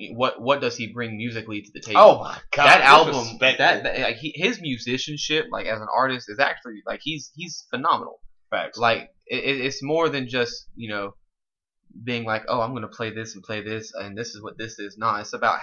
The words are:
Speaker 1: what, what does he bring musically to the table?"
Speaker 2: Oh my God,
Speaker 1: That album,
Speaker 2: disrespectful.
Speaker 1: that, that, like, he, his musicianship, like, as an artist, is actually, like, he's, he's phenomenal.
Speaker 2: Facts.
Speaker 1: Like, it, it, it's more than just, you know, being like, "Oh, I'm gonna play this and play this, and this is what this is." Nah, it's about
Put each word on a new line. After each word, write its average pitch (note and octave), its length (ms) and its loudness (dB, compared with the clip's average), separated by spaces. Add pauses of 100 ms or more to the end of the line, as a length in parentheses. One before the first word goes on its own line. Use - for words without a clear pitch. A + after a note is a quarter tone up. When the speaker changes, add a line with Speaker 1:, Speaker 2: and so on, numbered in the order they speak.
(140)
Speaker 1:
what, A#2+ 280 -2
what C3+ 200 2
does A#2+ 160 -2
he A2 140 -8
bring A2+ 260 -8
musically A2 440 -8
to - 120 -18
the - 60 -16
table?" C#3+ 220 4
Speaker 2:
Oh F#3+ 180 12
my - 180 -10 (160)
God, C#3+ 140 4
Speaker 1:
That E3 140 10
album, D3 320 8
Speaker 2:
disrespectful. B2+ 520 2
Speaker 1:
that, E3 180 4
that, A2+ 180 -4
like, A#2 160 -2
he, D3 180 -10
his G3 260 -2
musicianship, C#3+ 920 -4
like, G#2+ 140 -6
as G#2+ 140 -2
an G#2+ 160 -12
artist, B2+ 340 0
is G#2+ 100 -12
actually, C3+ 460 -2
like, G#2+ 160 -6
he's, D3+ 340 -8
he's D#3+ 340 -14
phenomenal. C3 500 -2 (320)
Speaker 2:
Facts. F2+ 260 -4
Speaker 1:
Like, A#2 320 0 (160)
it, B2+ 180 -6
it, C3 220 -2
it's C#3 160 -6
more D#3 280 0
than C3+ 200 -4
just, A#2+ 460 -4
you A2+ 140 -12
know, G2+ 260 -8 (880)
being A#2 220 -4
like, A2 220 -2
"Oh, B2 140 0
I'm A#2+ 140 -2
gonna G#2+ 140 -8
play A2+ 200 -8
this A2 240 -10
and F#2+ 100 -20
play G#2+ 180 -8
this, A2 340 -8
and G2+ 220 -12
this A#2 180 -10
is G#2 80 -18
what G#2 140 -14
this A2+ 200 -12
is." G2+ 220 -12
Nah, A2 220 0
it's G#2+ 120 -14
about A2+ 300 0